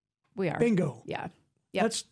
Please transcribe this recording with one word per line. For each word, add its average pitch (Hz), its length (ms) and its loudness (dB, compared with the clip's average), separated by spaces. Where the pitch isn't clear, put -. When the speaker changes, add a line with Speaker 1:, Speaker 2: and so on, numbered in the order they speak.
Speaker 1:
we 185 140 0
are. - 80 -2
Speaker 2:
Bingo. 180 480 2
Speaker 1:
Yeah. - 220 -8
Yep. 185 100 2
Speaker 2:
That's, 226 180 -2